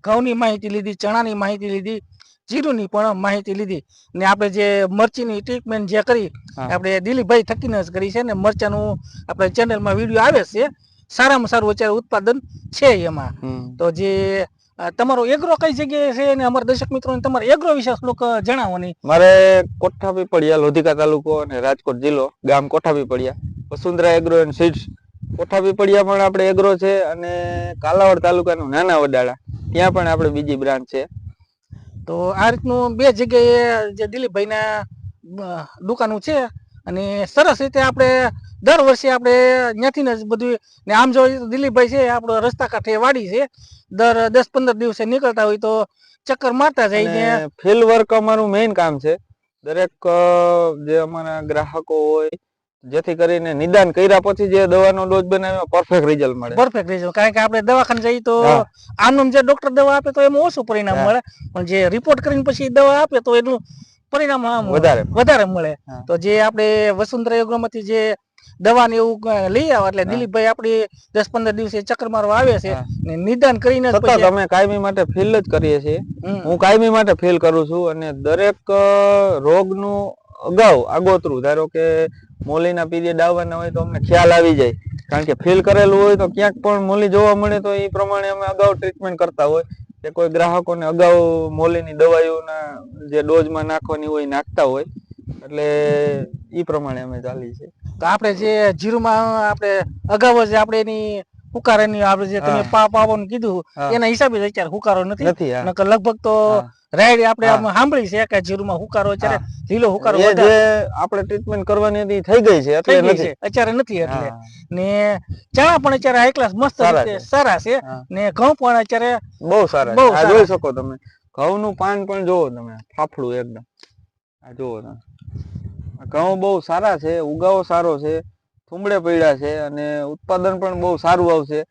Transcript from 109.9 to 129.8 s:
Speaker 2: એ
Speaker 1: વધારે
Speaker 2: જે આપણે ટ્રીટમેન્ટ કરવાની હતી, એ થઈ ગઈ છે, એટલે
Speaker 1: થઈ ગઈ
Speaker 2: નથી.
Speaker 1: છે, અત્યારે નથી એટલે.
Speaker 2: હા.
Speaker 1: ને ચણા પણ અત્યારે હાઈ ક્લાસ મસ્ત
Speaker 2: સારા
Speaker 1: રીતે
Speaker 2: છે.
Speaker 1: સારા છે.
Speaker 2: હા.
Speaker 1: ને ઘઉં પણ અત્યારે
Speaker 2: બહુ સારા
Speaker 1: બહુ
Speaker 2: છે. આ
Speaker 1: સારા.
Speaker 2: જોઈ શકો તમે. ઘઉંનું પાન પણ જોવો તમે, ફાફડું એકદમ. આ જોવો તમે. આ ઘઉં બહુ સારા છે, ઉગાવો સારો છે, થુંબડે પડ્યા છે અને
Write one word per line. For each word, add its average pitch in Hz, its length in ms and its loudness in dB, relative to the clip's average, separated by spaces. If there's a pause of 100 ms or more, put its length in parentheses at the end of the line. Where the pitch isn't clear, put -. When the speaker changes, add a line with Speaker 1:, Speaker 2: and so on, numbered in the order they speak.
Speaker 2:
એ 202 80 4
Speaker 1:
વધારે 202 220 6
Speaker 2:
જે 214 360 4
આપણે 190 380 -4
ટ્રીટમેન્ટ 208 420 -6
કરવાની 208 360 0
હતી, 202 120 -4
એ 196 80 -4
થઈ 226 200 4
ગઈ 196 200 4
છે, 139 120 -2
એટલે 170 220 2
Speaker 1:
થઈ 180 60 6
ગઈ - 120 4
Speaker 2:
નથી. 160 100 0
Speaker 1:
છે, 151 180 -6
અત્યારે 220 300 -2
નથી 226 260 -4
એટલે. 131 320 -4
Speaker 2:
હા. 117 120 -16 (300)
Speaker 1:
ને 202 480 -2 (360)
ચણા 311 220 4
પણ 269 160 0
અત્યારે 262 240 0
હાઈ 247 140 6
ક્લાસ 240 220 -2
મસ્ત 262 240 -2
Speaker 2:
સારા 170 260 2
Speaker 1:
રીતે 104 160 -4
Speaker 2:
છે. 117 60 -16
Speaker 1:
સારા 262 320 2
છે. 226 180 -2
Speaker 2:
હા. 131 360 -10
Speaker 1:
ને 196 200 -4
ઘઉં 262 240 2
પણ 247 200 0
અત્યારે 233 420 -2 (320)
Speaker 2:
બહુ 196 180 4
સારા 135 260 0
Speaker 1:
બહુ 254 160 6
Speaker 2:
છે. 240 60 2
આ - 60 4
Speaker 1:
સારા. - 80 4
Speaker 2:
જોઈ 214 160 8
શકો 170 260 -2
તમે. 131 240 -10 (380)
ઘઉંનું 196 420 -4
પાન 196 300 -4
પણ 196 200 -6
જોવો 170 240 0
તમે, 117 260 -16 (220)
ફાફડું 135 380 -6
એકદમ. 120 280 -10 (800)
આ 131 80 -20
જોવો 120 300 -12
તમે. 113 160 -20 (1000)
આ - 60 -20
ઘઉં 185 340 -4
બહુ 190 220 -2
સારા 185 360 -2
છે, 160 220 -6
ઉગાવો 170 440 -2
સારો 170 360 -2
છે, 156 220 -6 (480)
થુંબડે 196 300 -4
પડ્યા 165 380 2
છે 147 220 -8
અને 147 420 -8